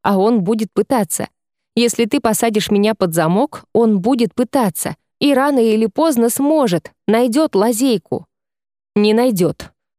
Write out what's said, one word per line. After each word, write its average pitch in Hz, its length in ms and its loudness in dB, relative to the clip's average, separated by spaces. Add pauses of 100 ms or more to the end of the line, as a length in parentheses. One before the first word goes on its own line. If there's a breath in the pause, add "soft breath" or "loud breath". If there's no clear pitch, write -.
А 196 160 0
он 214 240 2
будет 214 300 -4
пытаться. - 560 -2 (460)
Если 233 300 0
ты 254 160 -2
посадишь 220 500 -2
меня 208 240 2
под 185 180 -2
замок, 170 600 -2
он 220 280 2
будет 233 340 0
пытаться. 226 600 -2 (240)
И 285 160 2
рано 277 240 0
или 226 280 2
поздно 240 420 0
сможет, 269 640 0 (160)
найдёт 240 480 0
лазейку». 214 720 -2 (680)
«Не 208 200 2
найдёт». 220 580 0 (260)